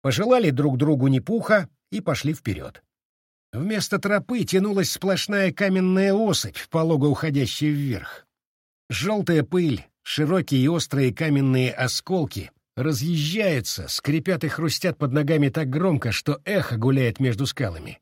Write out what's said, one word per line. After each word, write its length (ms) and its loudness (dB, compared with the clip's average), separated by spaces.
Пожелали 480 2
друг 280 0
другу 300 2
ни 120 4
пуха 500 0
и 100 -6
пошли 320 -2
вперед. 480 -8
Вместо 460 -2
тропы 440 0
тянулась 480 2
сплошная 600 0
каменная 640 2
осыпь, 420 0
полого 380 2
уходящая 640 0
вверх. 560 -4
Желтая 540 0
пыль, 420 0
широкие 600 0
и 60 4
острые 460 0
каменные 580 2
осколки 800 -4
разъезжаются, 1120 -2
скрипят 560 -2
и 40 -2
хрустят 500 -2
под 140 -2
ногами 380 2
так 200 -2
громко, 420 0
что 340 -4
эхо 320 -2
гуляет 420 2
между 260 0
скалами. 560 -8